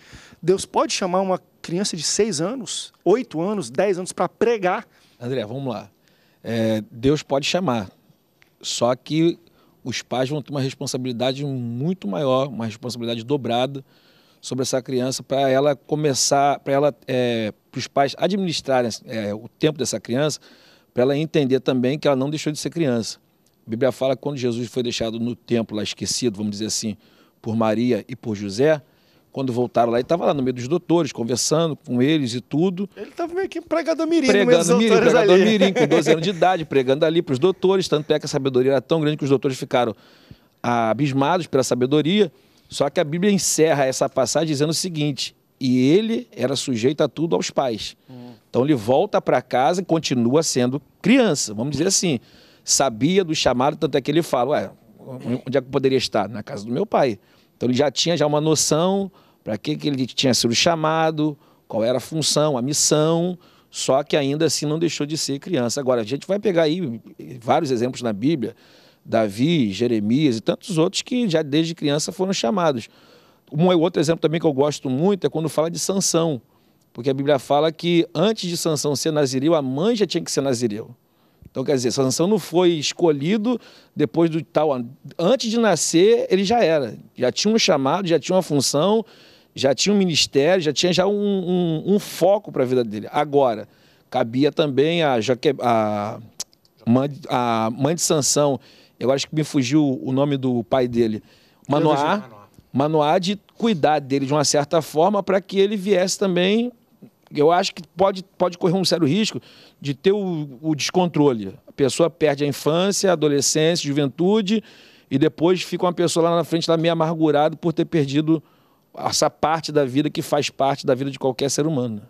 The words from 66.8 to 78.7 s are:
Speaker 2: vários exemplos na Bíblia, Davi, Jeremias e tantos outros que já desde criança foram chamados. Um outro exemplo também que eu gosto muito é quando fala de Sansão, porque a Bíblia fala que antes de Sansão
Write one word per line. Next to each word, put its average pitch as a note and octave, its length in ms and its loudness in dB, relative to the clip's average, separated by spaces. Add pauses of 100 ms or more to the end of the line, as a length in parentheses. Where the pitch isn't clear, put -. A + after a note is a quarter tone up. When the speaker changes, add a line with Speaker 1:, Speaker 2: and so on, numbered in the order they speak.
Speaker 2:
vários C3+ 300 0
exemplos B2 300 -2
na A#2 120 -4
Bíblia, A2+ 420 -2 (480)
Davi, A2+ 680 0
Jeremias A#2 680 0
e G#2 40 -8
tantos - 360 -4
outros E3+ 240 0
que B3 280 -2
já D#3+ 120 2
desde D#3+ 340 -2
criança D3+ 360 -2
foram F#3+ 200 -2
chamados. F3 560 -2 (640)
Um E3 160 2 (100)
outro F3 220 2
exemplo D#3+ 220 0
também D#3+ 180 0
que D#3+ 60 0
eu D3+ 80 2
gosto C#3+ 360 0
muito E3 380 0
é - 20 -8
quando D#3 200 -4
fala D#3 200 0
de E3+ 80 -10
Sansão, E3 640 0 (520)
porque B2 160 -4
a C3+ 40 2
Bíblia C#3 240 2
fala D3 340 0
que E3+ 440 0
antes F#3 340 0
de E3+ 60 -4
Sansão D3 400 -2